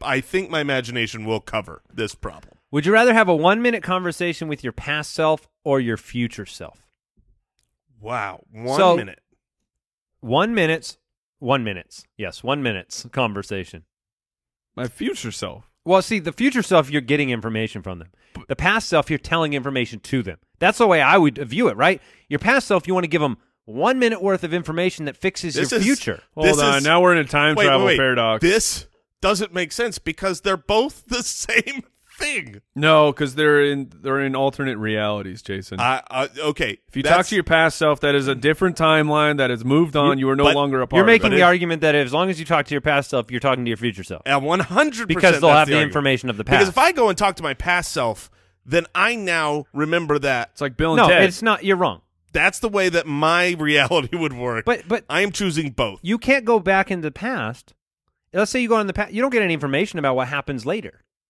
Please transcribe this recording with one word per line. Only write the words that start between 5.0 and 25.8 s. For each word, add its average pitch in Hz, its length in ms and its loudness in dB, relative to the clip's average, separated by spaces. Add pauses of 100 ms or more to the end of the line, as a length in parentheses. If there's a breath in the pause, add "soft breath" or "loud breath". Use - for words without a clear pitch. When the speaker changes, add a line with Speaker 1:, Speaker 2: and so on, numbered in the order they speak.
Speaker 2:
self 156 340 0 (160)
or 139 160 0
your 117 180 -2
future 117 480 -6
self? - 400 -18 (1120)
Speaker 1:
Wow. 104 520 -8
One 120 260 -4
Speaker 2:
So, 180 180 6
Speaker 1:
minute. 101 240 -8 (1000)
Speaker 2:
one 165 320 0
minute's, 160 440 -2 (420)
one 131 240 -2
minute's, 95 420 -12 (120)
yes, 92 260 -10
one 139 200 -2
minute's 104 480 -6
conversation. 98 720 -6 (920)
Speaker 3:
My 123 120 -6
future 294 440 -8
self. - 380 -12 (160)
Speaker 2:
Well, 185 160 4
see, 214 180 -2
the 160 120 -8
future 254 300 0
self, 156 280 2
you're 147 120 0
getting 139 300 0
information 110 500 -6
from 90 180 -12
them. 82 100 -20 (380 loud breath)
The 139 80 -4
past 202 320 -2
self, 156 220 0
you're 151 100 -2
telling 160 340 -2
information 127 480 -4
to 131 200 -4
them. 90 160 -10 (220)
That's 185 180 2
the 233 100 4
way 165 140 6
I 151 160 6
would 147 200 4
view 143 320 -2
it, 101 80 -4
right? 160 240 2 (260 soft breath)
Your 147 120 -4
past 254 280 0
self, 180 200 0
you 185 60 -2
wanna 180 140 0
give 156 140 0
'em 135 160 -2 (280)
one 180 340 -2
minute 226 220 0
worth 190 220 0
of 160 100 -6
information 170 520 -4
that 139 120 -8
fixes 175 380 -6
Speaker 1:
This 151 160 0
Speaker 2:
your 226 80 0
Speaker 1:
is 190 60 0